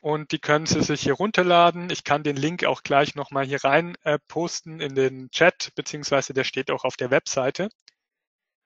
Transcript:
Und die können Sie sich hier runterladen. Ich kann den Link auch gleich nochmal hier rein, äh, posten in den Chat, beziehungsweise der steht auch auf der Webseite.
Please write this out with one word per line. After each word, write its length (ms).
Und 300
die 80
können 280
Sie 160
sich 180
hier 140
runterladen. 760
Ich 140
kann 180
den 140
Link 280
auch 200
gleich 320
nochmal 280
hier 200
rein, 400
äh, 240
posten 500
in 160
den 360
Chat, 440
beziehungsweise 580
der 120
steht 260
auch 140
auf 120
der 140
Webseite. 580